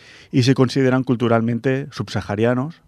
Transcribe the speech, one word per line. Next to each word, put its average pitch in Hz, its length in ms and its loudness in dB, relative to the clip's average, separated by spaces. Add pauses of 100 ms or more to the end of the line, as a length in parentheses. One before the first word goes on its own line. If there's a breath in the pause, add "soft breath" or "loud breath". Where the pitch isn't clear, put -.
(320 loud breath)
y 135 120 2
se 131 100 4
consideran 131 500 2
culturalmente 120 880 0
subsaharianos, 120 1000 -4